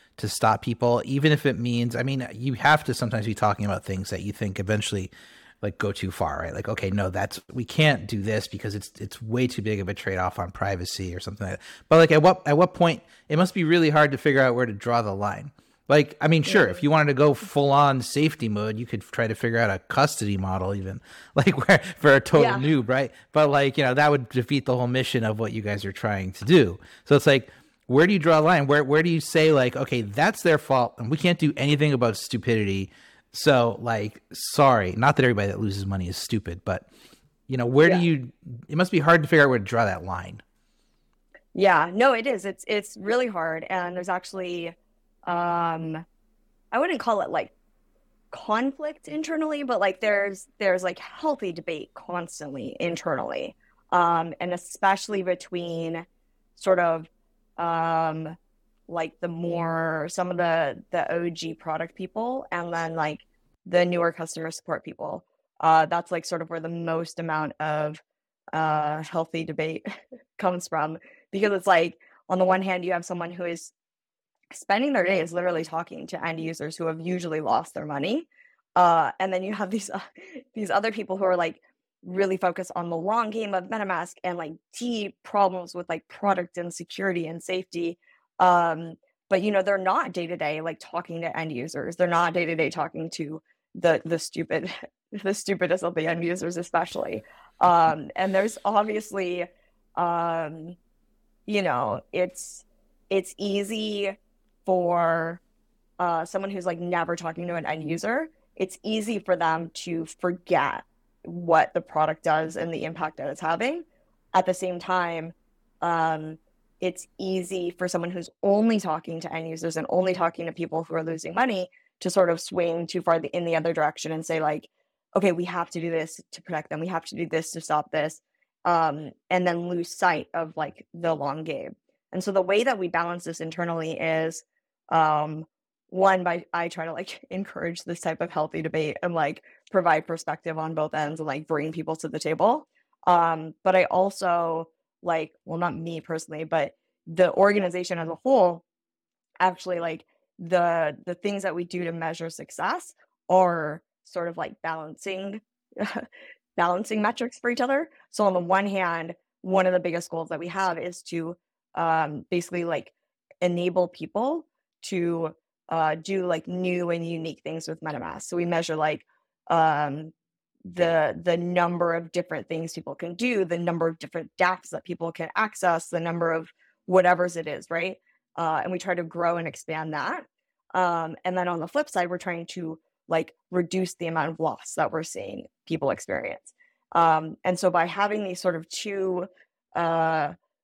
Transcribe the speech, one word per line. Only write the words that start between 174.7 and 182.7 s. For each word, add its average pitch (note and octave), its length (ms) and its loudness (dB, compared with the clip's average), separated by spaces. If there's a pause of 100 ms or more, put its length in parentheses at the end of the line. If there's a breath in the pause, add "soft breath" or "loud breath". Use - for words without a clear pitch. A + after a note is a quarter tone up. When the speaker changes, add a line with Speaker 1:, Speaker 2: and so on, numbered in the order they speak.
Speaker 2:
that - 140 -10
people E3 280 -8
can E3 240 -8
access, F3+ 520 0
the E3+ 120 -4
number E3 320 -2
of E3 180 -6 (380)
whatevers F3+ 480 6
it E3 100 -6
is, - 240 -8
right? E3+ 280 -4 (380)
Uh, D#3+ 260 0
and F#3 100 -4
we F3+ 60 -4
try F#3 160 -2
to E3+ 100 -4
grow E3+ 320 -2
and E3 100 -6
expand D#3 480 -8
that. G#3+ 300 -6 (500)
Um, E3+ 500 0
and F3+ 140 -2
then F3+ 100 0
on E3+ 120 -2
the E3+ 80 -6
flip D4 200 -2
side, F3 220 -2
we're F3+ 80 -4
trying E3+ 280 -8
to, D#3+ 320 -10 (300)